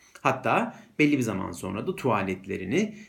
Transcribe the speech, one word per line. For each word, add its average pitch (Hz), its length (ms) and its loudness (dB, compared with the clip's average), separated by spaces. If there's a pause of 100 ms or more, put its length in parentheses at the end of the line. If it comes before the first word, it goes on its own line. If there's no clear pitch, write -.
(200)
Hatta 143 600 0 (180)
belli 147 200 6
bir 127 40 0
zaman 95 300 -2
sonra 95 340 -6
da 180 100 -4
tuvaletlerini 98 1000 0 (120)